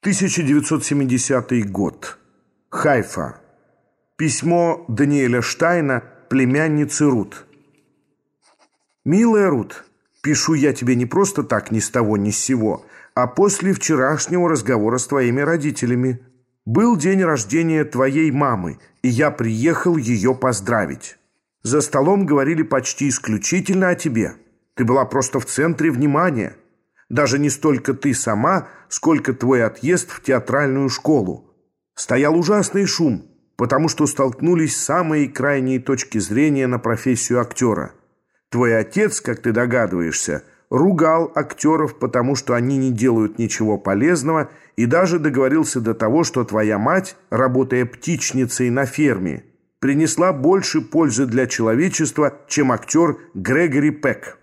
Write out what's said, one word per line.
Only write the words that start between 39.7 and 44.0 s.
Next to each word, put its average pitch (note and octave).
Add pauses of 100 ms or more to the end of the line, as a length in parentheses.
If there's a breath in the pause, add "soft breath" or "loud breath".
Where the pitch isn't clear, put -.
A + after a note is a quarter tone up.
ругал E3
актёров, D3+
потому B2
что -
они B2+
не C3
делают A2+
ничего G#2+
полезного, C#3 (260 loud breath)